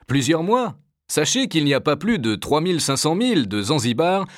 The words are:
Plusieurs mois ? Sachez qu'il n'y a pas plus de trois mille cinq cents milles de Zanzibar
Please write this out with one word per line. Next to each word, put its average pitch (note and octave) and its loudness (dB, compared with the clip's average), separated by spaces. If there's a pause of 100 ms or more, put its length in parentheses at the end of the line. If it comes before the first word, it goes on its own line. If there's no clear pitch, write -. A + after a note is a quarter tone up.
Plusieurs C#3 2
mois ? A3 0 (300)
Sachez F#3+ 0
qu'il D#3 0
n'y C#3 2
a C3 0
pas D3+ 0
plus F#3+ 0
de A2 0
trois C#3+ -2
mille D#3+ 0
cinq B2 0
cents D#3 0
milles G3+ 0
de G2+ -4
Zanzibar D3 0 (120)